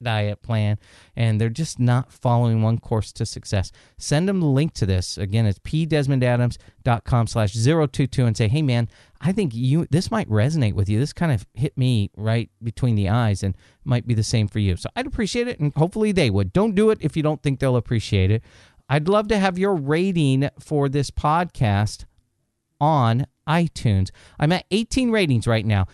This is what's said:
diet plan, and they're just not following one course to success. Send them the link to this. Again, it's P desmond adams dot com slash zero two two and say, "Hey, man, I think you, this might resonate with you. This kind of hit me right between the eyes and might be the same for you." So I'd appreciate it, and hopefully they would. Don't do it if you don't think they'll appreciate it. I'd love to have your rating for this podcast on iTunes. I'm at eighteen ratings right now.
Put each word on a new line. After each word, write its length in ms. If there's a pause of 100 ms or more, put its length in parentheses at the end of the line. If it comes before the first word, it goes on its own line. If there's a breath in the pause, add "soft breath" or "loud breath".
diet 400
plan, 380 (340 loud breath)
and 280
they're 80
just 280
not 360
following 480
one 160
course 340
to 140
success. 480 (240 soft breath)
Send 320
them 100
the 60
link 300
to 100
this. 320
Again, 280
it's 160
P 240
desmond 380
adams 340 (260 soft breath)
dot 200
com 240
slash 260
zero 320
two 220
two 180
and 120
say, 100
"Hey, 140
man, 260 (320 soft breath)
I 140
think 200
you, 380
this 180
might 200
resonate 440
with 140
you. 120
This 120
kind 220
of 200
hit 240
me 380
right 340 (140)
between 320
the 140
eyes 340
and 140 (260 soft breath)
might 240
be 60
the 100
same 240
for 120
you." 180
So 180
I'd 100
appreciate 440
it, 100
and 160
hopefully 380
they 160
would. 240
Don't 220
do 160
it 100
if 160
you 60
don't 200
think 160
they'll 160
appreciate 560
it. 100 (480 soft breath)
I'd 180
love 220
to 80
have 200
your 160
rating 760 (100)
for 300
this 220
podcast 920 (800)
on 440 (220)
iTunes. 640 (260 loud breath)
I'm 140
at 180
eighteen 420
ratings 360
right 180
now. 280